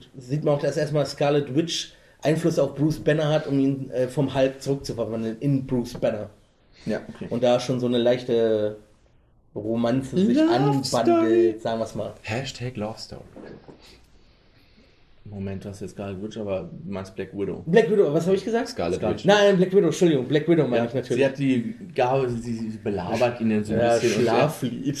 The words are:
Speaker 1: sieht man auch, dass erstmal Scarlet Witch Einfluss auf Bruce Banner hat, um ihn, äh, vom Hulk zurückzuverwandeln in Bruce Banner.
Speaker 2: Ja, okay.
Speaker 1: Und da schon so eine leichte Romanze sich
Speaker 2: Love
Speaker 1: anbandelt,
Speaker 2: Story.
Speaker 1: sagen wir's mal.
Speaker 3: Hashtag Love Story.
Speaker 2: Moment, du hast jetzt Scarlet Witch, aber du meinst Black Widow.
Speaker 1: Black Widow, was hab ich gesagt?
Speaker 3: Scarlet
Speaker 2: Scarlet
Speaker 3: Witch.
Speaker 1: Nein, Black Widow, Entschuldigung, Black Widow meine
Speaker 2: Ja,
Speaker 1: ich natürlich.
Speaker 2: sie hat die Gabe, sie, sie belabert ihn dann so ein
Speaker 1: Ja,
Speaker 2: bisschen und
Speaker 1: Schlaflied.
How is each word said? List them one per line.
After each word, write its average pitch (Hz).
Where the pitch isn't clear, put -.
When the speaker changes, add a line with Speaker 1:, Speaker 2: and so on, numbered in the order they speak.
Speaker 1:
sieht 135
man 147
auch, 143
dass 143
erstmal 147
Scarlet 143
Witch -
Einfluss 165
auf -
Bruce 151
Banner 151
hat, 156
um 139
ihn, 135
äh, 127
vom 139
Hulk 135
zurückzuverwandeln 113
in 135
Bruce 123
Banner. 104
Speaker 2:
Ja, 107
okay. -
Speaker 1:
Und 120
da 123
schon 127
so 120
eine 123
leichte 113
Romanze 117
sich 226
Speaker 2:
Love 320
Speaker 1:
anbandelt, 139
Speaker 2:
Story. 113
Speaker 1:
sagen 113
wir's 113
mal. 107
Speaker 3:
Hashtag 120
Love 104
Story. -
Speaker 2:
Moment, 98
du 101
hast 95
jetzt 92
Scarlet 98
Witch, 110
aber 98
du 92
meinst 95
Black 185
Widow. 95
Speaker 1:
Black 208
Widow, 185
was 165
hab 190
ich 185
gesagt? 233
Speaker 3:
Scarlet 90
Speaker 2:
Scarlet -
Speaker 3:
Witch. -
Speaker 1:
Nein, 202
Black 185
Widow, 185
Entschuldigung, 147
Black 151
Widow 160
meine 123
Speaker 2:
Ja, 117
Speaker 1:
ich -
natürlich. 123
Speaker 2:
sie 135
hat 135
die 123
Gabe, 127
sie, 117
sie 110
belabert 113
ihn 113
dann 107
so 110
ein 113
Speaker 1:
Ja, 117
Speaker 2:
bisschen 113
und -
Speaker 1:
Schlaflied. 131